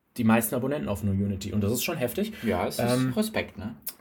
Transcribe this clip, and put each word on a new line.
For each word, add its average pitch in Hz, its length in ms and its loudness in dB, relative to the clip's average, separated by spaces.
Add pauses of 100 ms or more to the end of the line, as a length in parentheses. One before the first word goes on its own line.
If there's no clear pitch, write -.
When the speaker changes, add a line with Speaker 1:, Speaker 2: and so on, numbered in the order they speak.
(160)
Speaker 1:
die 120 80 -2
meisten 110 320 6
Abonnenten 131 340 -2
auf 101 140 -4
No 101 80 2
Unity. 98 420 -2
Und 104 100 2
das 101 80 2
ist - 120 -2
schon 175 140 -2
heftig. 190 440 -2
Speaker 2:
Ja, 95 240 0
es - 140 -4
ist 120 120 2
Speaker 1:
Ähm, 127 240 2
Speaker 2:
Respekt, 214 440 -2
ne? 92 160 -8 (260)